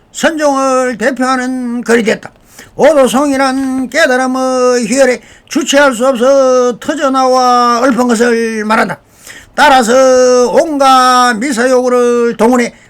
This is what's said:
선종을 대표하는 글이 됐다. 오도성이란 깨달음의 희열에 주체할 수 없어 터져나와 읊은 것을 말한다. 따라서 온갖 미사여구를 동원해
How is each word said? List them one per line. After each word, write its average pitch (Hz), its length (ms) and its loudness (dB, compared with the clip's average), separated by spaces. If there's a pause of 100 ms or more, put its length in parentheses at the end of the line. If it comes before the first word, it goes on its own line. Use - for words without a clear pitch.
(120)
선종을 269 840 -2
대표하는 247 840 -4
글이 233 200 0
됐다. 202 300 -4 (420)
오도성이란 269 1120 0
깨달음의 254 960 -2
희열에 254 340 0 (280)
주체할 277 460 0
수 226 120 -2
없어 254 720 0
터져나와 254 1080 0
읊은 247 220 0
것을 226 560 -2
말한다. 214 360 -4 (600)
따라서 254 920 2
온갖 254 840 2
미사여구를 247 1040 0
동원해 240 340 0 (180)